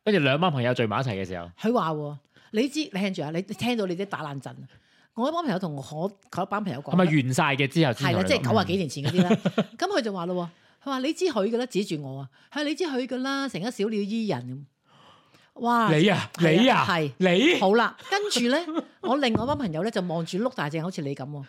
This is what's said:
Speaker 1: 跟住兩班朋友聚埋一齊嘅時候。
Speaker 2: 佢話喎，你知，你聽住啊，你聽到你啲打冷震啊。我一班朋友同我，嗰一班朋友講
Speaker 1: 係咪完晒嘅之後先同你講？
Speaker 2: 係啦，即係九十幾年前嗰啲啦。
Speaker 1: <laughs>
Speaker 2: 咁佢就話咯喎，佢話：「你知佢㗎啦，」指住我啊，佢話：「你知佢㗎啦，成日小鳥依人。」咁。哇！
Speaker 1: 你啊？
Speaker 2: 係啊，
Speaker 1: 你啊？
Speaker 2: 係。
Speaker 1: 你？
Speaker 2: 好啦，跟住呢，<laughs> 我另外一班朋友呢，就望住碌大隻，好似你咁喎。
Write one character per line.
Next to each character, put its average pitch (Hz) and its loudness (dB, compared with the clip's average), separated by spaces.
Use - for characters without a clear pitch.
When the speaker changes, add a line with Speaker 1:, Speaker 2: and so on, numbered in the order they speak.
Speaker 1:
跟 214 4
住 185 6
兩 143 4
班 180 4
朋 131 0
友 123 2
聚 120 2
埋 104 0
一 - -2
齊 120 -2
嘅 - -4
時 90 -8
候。 85 -10
Speaker 2:
佢 220 0
話 175 0
喎， 147 -8
你 220 0
知， 302 -6
你 311 -6
聽 190 -2
住 175 -6
啊， 147 -6
你 165 -2
聽 220 -4
到 208 0
你 175 -2
啲 190 -6
打 151 -10
冷 143 -8
震 131 -12
啊。 131 -18
我 233 -2
一 311 0
班 339 -4
朋 285 -2
友 175 0
同 170 -6
我， 135 -10
嗰 - -4
一 - -16
班 208 -4
朋 196 -4
友 123 -6
講 143 -8
Speaker 1:
係 - 2
咪 185 8
完 131 0
晒 170 4
嘅 139 2
之 160 4
後 131 4
先 180 0
同 - -
你 - 2
講？ - 2
Speaker 2:
係 - 2
啦， - 2
即 185 2
係 139 0
九 220 4
十 - 2
幾 170 0
年 170 -2
前 139 -8
嗰 143 0
啲 180 4
啦。 190 2
Speaker 1:
<laughs> - -18
Speaker 2:
咁 381 0
佢 285 4
就 214 -4
話 175 -6
咯 180 -2
喎， - -8
佢 269 -6
話： 262 -2
「你 302 -2
知 359 -2
佢 226 2
㗎 233 0
啦，」 247 0
指 208 -2
住 156 -6
我 135 -10
啊， 139 -12
佢 - -20
話： 302 -2
「你 311 -2
知 - -4
佢 262 -2
㗎 254 -6
啦， 277 -4
成 196 -8
日 175 -4
小 202 -2
鳥 226 -2
依 220 -4
人。」 131 -6
咁。 - -12
哇！ 233 2
Speaker 1:
你 156 6
啊？ 180 2
Speaker 2:
係 170 2
啊， 160 6
Speaker 1:
你 254 6
啊？ 175 4
Speaker 2:
係。 160 0
Speaker 1:
你？ 202 4
Speaker 2:
好 196 4
啦， 220 2
跟 415 0
住 247 0
呢， 269 2
<laughs> - -20
我 330 0
另 254 2
外 214 0
一 247 -2
班 294 0
朋 247 -4
友 156 -2
呢， 220 -2
就 220 -2
望 170 -4
住 180 -6
碌 247 -2
大 151 -4
隻， 160 -4
好 170 -6
似 185 -8
你 139 -6
咁 135 -10
喎。 143 -12